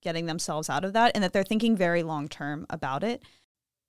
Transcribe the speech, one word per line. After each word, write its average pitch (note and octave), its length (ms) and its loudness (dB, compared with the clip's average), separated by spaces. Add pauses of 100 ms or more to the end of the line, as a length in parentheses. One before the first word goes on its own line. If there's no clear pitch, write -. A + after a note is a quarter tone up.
getting E3 240 -4
themselves D#3 440 -4
out D3 140 0
of G3 80 -4
that A3+ 240 6
and G#3 80 2
that F3+ 80 0
they're G3 100 4
thinking A3 340 2
very F3 280 2
long-term D3+ 680 -6
about C#3+ 320 -4
it. A#3 220 -4 (640)